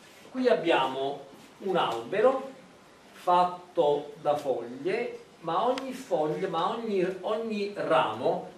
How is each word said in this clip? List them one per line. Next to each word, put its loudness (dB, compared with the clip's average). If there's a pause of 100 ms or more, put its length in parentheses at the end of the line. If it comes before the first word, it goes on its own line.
(300)
Qui 0
abbiamo 2 (320)
un -2
albero 0 (600)
fatto 2
da 2
foglie, -4 (220)
ma 0
ogni -2
foglia, -2
ma 0
ogni, 0 (180)
ogni -4
ramo 0